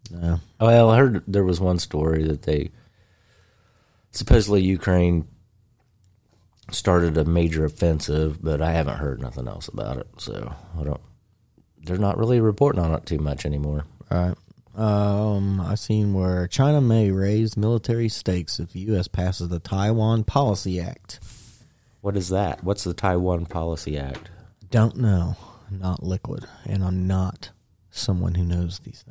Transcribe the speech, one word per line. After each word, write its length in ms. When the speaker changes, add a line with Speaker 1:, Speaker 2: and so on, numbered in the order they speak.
Speaker 1:
No. 300
Speaker 2:
Well, 300
I 80
heard 300
there 180
was 160
one 180
story 460
that 160
they, 300
supposedly 520
Ukraine 600
started 460
a 60
major 400
offensive, 800
but 180
I 120
haven't 240
heard 240
nothing 260
else 220
about 280
it, 100
so 360
I 60
don't, 180
they're 120
not 200
really 240
reporting 400
on 120
it 120
too 140
much 260
anymore. 400
Speaker 1:
Right. 240
Um, 840
I 160
seen 380
where 340
China 320
may 320
raise 460
military 500
stakes 540
if 160
U 180
S 140
passes 400
the 100
Taiwan 640
Policy 560
Act. 400
Speaker 2:
What 160
is 140
that? 340
What's 220
the 80
Taiwan 520
Policy 520
Act? 320
Speaker 1:
Don't 260
know. 380
I'm 100
not 240
liquid, 420
and 200
I'm 240
not 420
someone 460
who 100
knows 340
these 320